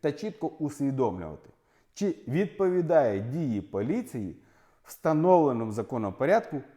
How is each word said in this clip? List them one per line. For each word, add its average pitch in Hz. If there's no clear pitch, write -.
та 147
чітко 170
усвідомлювати, 131
чи 202
відповідає 165
дії 123
поліції 117
встановленому 156
законом 107
порядку 170